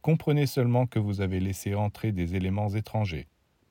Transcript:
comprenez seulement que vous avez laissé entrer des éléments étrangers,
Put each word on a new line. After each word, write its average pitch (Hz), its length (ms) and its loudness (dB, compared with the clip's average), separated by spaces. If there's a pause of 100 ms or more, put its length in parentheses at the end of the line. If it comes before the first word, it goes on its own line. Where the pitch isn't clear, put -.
comprenez 151 440 2
seulement 123 400 2
que 117 140 -2
vous 101 220 0
avez 92 180 0
laissé 98 360 -2
entrer 104 360 -2
des 90 240 -2
éléments 98 340 0
étrangers, 101 580 -4 (440)